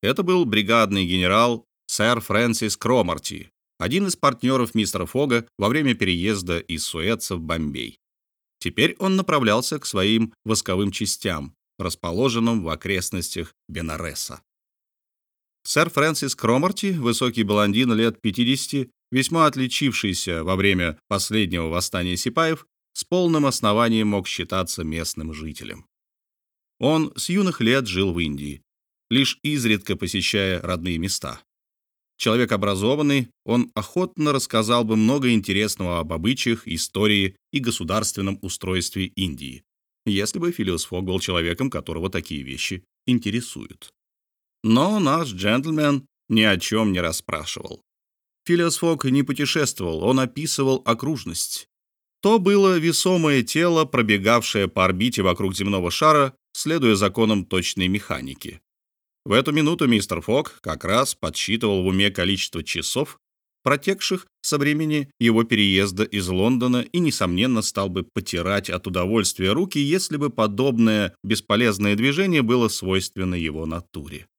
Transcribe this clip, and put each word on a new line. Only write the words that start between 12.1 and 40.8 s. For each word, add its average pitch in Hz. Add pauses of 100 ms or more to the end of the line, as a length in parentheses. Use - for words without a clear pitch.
в 80
окрестностях 87 (160)
Бенареса. 78 (1200)
Сэр 160
Фрэнсис 147
Кромарти, 160
высокий 120
блондин 104
лет 113
пятидесяти, 123 (220)
весьма 151
отличившийся 117
во 92
время 92 (120)
последнего 98
восстания 90
сипаев, 160 (280)
с -
полным 170
основанием 113
мог 101
считаться 90
местным 80
жителем. 76 (960)
Он 151
с -
юных 190
лет 123
жил 92
в 85
Индии, 73 (480)
лишь 131
изредка 117
посещая 95
родные 87
места. 82 (720)
Человек 117
образованный, 120 (160)
он 120
охотно 151
рассказал 120
бы 110
много 123
интересного 98
об 82
обычаях, 113
истории 98 (160)
и 143
государственном 98
устройстве 92
Индии, 69 (400)
если 104
бы 170
Филиас 92